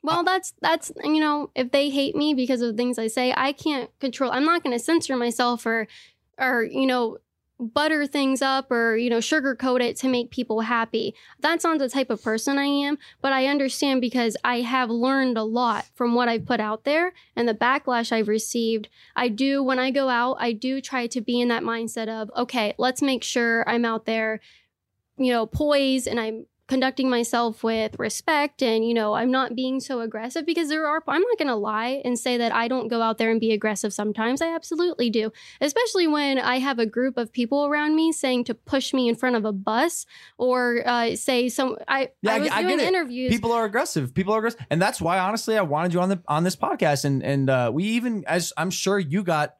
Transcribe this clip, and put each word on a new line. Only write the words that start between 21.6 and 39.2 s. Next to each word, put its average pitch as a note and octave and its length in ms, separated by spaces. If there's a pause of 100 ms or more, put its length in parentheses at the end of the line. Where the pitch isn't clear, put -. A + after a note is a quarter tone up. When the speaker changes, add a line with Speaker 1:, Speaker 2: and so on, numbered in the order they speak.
Speaker 1:
mindset A3+ 460
of, A3 280
"Okay, A#3+ 400
let's B3+ 240
make C4+ 220
sure A#3 440
I'm A#3 160
out A3+ 220
there, A3 340 (760)
you B3+ 160
know, A#3 120
poised C#4 640
and A#3 120
I'm A3 260 (220)
conducting C4 420
myself A#3 540
with A3 340
respect C#4+ 640
and, A3+ 240
you A#3 80
know, G#3+ 200
I'm A#3+ 180
not B3+ 240
being B3+ 240
so B3+ 220
aggressive," A3+ 440
because E4 220
there D#4 180
are, D4+ 220
I'm D4+ 140
not A#4 160
gonna C#4 180
lie A3 480
and B3 160
say B3 180
that A#3 160
I A#3 140
don't A#3 220
go A#3 120
out A3+ 160
there A3+ 140
and A3+ 80
be A3 140
aggressive G#3 400
sometimes. A3 480
I E4 120
absolutely D#4+ 560
do, A3 220 (300)
especially F#4 460
when C#4+ 300
I B3+ 220
have C4 180
a A#3 80
group B3 320
of A#3 140
people C#4 340
around D4+ 300
me D#4+ 160
saying B3+ 340
to A#3 80
push - 400
me B3+ 140
in A#3 80
front B3 220